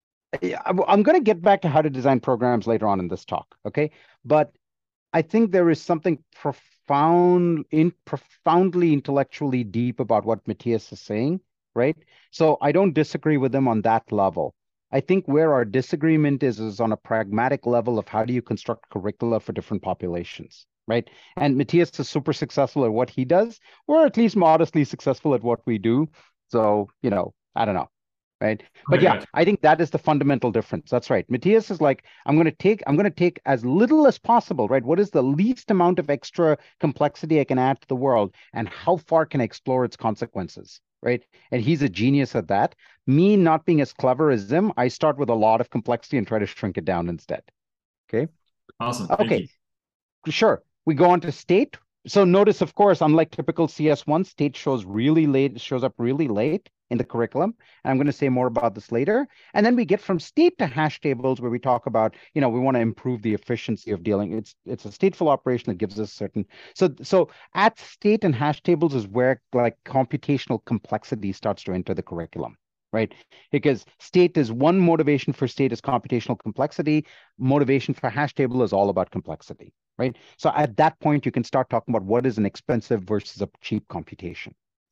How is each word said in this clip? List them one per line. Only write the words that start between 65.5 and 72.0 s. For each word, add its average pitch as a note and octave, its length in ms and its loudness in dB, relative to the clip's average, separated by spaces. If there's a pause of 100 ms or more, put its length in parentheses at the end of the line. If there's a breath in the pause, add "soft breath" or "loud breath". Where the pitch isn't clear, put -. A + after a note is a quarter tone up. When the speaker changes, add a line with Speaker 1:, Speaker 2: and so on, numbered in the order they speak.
Speaker 1:
that F2+ 80 -8
gives G2+ 200 -6
us G#2+ 140 -8
certain, G2+ 320 -8 (300 loud breath)
so, F#3 140 0 (120)
so F3 280 0 (260 loud breath)
at G#3 240 0
state - 440 -2
and D#3+ 120 0
hash D3+ 260 -2
tables E3 320 0
is A2+ 140 -4
where, B2 340 0 (120)
like, A#2+ 220 0 (100)
computational C3 800 -4
complexity G#2+ 680 -6
starts G2+ 320 -6
to F#2+ 100 -8
enter F2+ 200 -6
the F2+ 100 -6